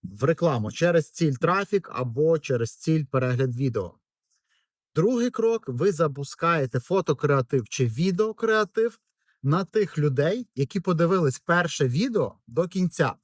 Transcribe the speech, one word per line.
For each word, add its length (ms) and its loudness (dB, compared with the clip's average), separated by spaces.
в 200 -8
рекламу 480 0
через 400 0
ціль 220 0
трафік 600 -2
або 460 0
через 360 -2
ціль 360 0
перегляд 440 0
відео. 400 -4
Другий 340 2
крок, 380 0
ви 240 0
запускаєте 880 -2
фотокреатив 880 0
чи 160 -2
відеокреатив 1120 0
на 220 2
тих 320 -2
людей, 580 0
які 240 -2
подивились 600 0
перше 480 0
відео 480 -2
до 200 -2
кінця. 460 -2